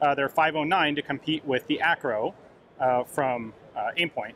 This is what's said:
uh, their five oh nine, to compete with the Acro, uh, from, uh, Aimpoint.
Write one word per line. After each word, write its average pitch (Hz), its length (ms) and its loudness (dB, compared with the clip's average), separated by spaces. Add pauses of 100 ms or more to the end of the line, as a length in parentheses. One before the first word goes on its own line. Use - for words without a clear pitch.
uh, 143 140 4
their 135 140 0
five 156 260 2
oh 151 80 0
nine, 156 320 2
to 147 80 -2
compete 156 420 -4
with 127 220 0
the 151 140 -2
Acro, 151 520 0 (460)
uh, 127 240 2
from, 120 500 -2 (240)
uh, 113 220 -2
Aimpoint. 123 380 -4